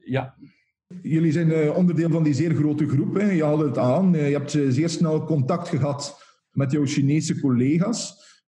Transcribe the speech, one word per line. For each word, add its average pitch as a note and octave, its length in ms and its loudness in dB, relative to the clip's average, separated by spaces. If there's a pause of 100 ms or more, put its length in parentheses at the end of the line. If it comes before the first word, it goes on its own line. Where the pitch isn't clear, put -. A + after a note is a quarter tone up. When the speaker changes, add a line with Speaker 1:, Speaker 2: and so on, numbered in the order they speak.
Speaker 1:
ja. B2+ 320 -4 (640)
Speaker 2:
Jullie E3 300 0
zijn, E3 200 2
eh, D3+ 240 0
onderdeel E3+ 340 2
van E3 120 0
die D3+ 120 2
zeer D#3+ 200 0
grote D3+ 340 0
groep, - 260 -2
hè. G3+ 160 2
Je D#3+ 140 2
haalde D3+ 220 2
het A#2 120 -2
aan. D#3 360 2
Eh, D3+ 140 0
je C#3+ 80 0
hebt, C3+ 180 -6
eh, D3 140 2
zeer C#3+ 200 2
snel D#3 360 0
contact E3 440 -2
gehad C#3 540 -4 (280)
met C3 220 -2
jouw D3 140 0
Chinese D3+ 540 0
collega's. C#3+ 840 0 (240)